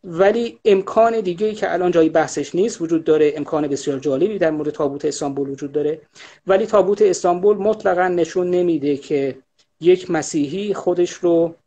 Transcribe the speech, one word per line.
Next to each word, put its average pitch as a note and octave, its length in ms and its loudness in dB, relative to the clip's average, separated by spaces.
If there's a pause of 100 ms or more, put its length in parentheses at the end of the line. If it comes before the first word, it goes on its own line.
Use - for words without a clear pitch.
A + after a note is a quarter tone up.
ولی G3+ 600 0
امکان A3 560 4
دیگه‌ای G3 340 -2
که G3 180 -4
الان F3+ 180 0
جای E3 180 4
بحثش D#3 460 -2
نیست G#3 260 -2
وجود E3 240 -2
داره. D3+ 320 2
امکان D3 320 -4
بسیار C#3 300 -4
جالبی D3+ 400 -2
در E3 120 0
مورد D3+ 200 -4
تابوت C#3+ 340 -6
استانبول C#3 460 -4
وجود C3+ 220 -10
داره، D3+ 280 -2 (460)
ولی G3 200 2
تابوت G3+ 360 2
استانبول F#3+ 540 2
مطلقاً F#3+ 520 0
نشون F3 420 -2
نمیده D#3+ 460 0
که C#3 420 -4 (420)
یک F3+ 300 2
مسیحی E3 640 -2
خودش F3 380 0
رو E3+ 420 0 (120)